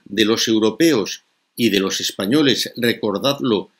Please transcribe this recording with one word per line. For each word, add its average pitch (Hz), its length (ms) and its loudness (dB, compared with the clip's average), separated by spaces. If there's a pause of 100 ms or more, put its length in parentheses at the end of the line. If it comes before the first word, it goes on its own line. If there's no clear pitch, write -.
de 104 200 0
los 110 220 0
europeos 110 760 0 (320)
y 120 140 2
de 98 100 2
los 95 220 -2
españoles, 127 760 0
recordadlo, 117 920 -2 (100)